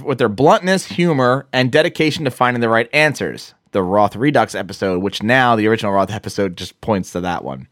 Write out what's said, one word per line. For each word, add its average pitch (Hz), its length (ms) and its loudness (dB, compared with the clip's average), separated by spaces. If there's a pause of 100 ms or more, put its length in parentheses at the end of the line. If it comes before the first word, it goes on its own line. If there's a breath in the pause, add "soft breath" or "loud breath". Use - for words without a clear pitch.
with 131 160 -4
their 123 120 2
bluntness, 175 560 2
humor, 135 640 0
and 127 180 0
dedication 151 540 0
to 131 60 0
finding 123 320 0
the 113 80 2
right 113 240 2
answers." 131 580 -2 (200)
The 101 100 0
Roth 101 340 2
Redux 120 380 0
episode, 95 480 -4
which 98 200 -6
now 123 320 4
the 107 120 2
original 110 260 0
Roth 98 180 2
episode 101 460 -6
just - 240 -14
points 98 320 -2
to 87 80 -6
that 90 240 -6
one. 67 280 -12